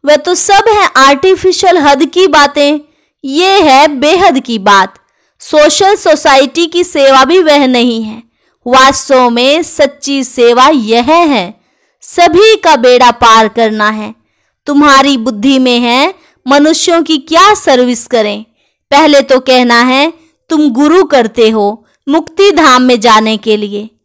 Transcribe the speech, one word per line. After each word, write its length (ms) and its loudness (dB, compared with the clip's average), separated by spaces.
वह 120 2
तो 180 -2
सब 340 0
है 280 0
आर्टिफिशियल 800 0
हद 260 2
की 220 0
बातें। 520 0
ये 360 0
है 280 2
बेहद 520 0
की 180 -8
बात। 360 0
सोशल 560 0
सोसाइटी 720 0
की 180 -4
सेवा 400 2
भी 140 0
वह 280 2
नहीं 360 -2
है। 200 -14
वास्तव 640 0
में 320 -2
सच्ची 600 -4
सेवा 440 0
यह 340 -2
है, 580 -2
सभी 540 2
का 200 0
बेड़ा 340 2
पार 380 2
करना 420 -2
है। 240 -12
तुम्हारी 500 2
बुद्धि 420 -2
में 220 0
है 340 -2
मनुष्यों 540 0
की 160 -4
क्या 360 0
सर्विस 520 -2
करें। 380 -4
पहले 300 2
तो 200 0
कहना 400 0
है, 320 0
"तुम 220 0
गुरु 340 0
करते 460 0
हो 360 -4
मुक्ति 440 0
धाम 300 2
में 180 0
जाने 360 0
के 200 -4
लिए 340 -10